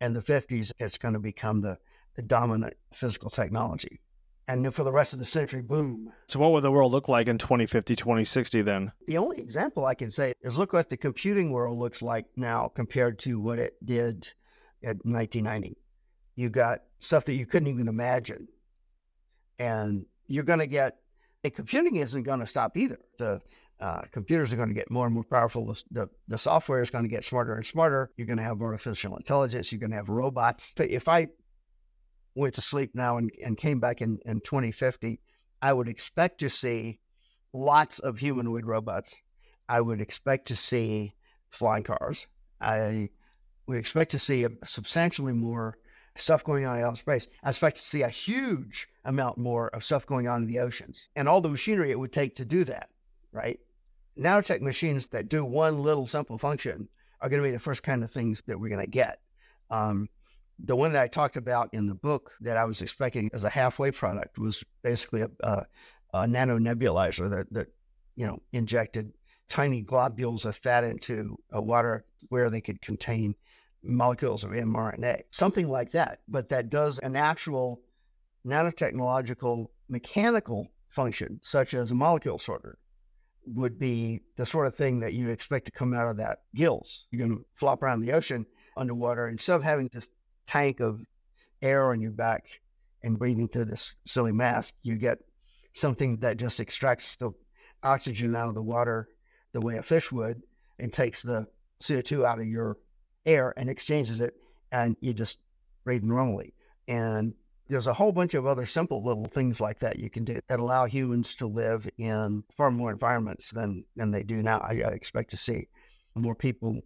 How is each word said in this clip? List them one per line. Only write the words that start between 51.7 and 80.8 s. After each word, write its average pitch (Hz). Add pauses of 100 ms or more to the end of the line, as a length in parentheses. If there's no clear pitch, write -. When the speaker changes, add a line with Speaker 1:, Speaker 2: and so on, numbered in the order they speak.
Speaker 1:
it 113
would 131
take 143
to 131
do 165
that, - (420)
right? 113 (580)
Nanotech 190
machines 139
that 123
do 151
one 147
little 143
simple 143
function 131 (320)
are 135
gonna 143
be 135
the 120
first 139
kind 131
of 113
things 117
that 107
we're 107
gonna 101
get. 117 (500)
Um, 107 (500)
the 87
one 151
that 143
I 123
talked 143
about 120
in 107
the 101
book 143
that 113
I 113
was 110
expecting 113
as 104
a 104
halfway 135
product -
was 107 (180)
basically 120
a, 107 (140)
a, 101 (480)
a 95
nano 123
nebulizer 101
that, 95
that, 110 (480)
you 120
know, - (100)
injected 113 (360)
tiny 135
globules 120
of 104
fat 123
into 110 (140)
a 107
water 117 (260)
where 123
they 110
could 101
contain 107 (480)
molecules 120
of 98
M 113
R 110
N 117
A, 123 (100)
something 185
like 127
that, 165
but 127
that 123
does 147
an 131
actual 139 (640)
nanotechnological 127 (220)
mechanical 202 (220)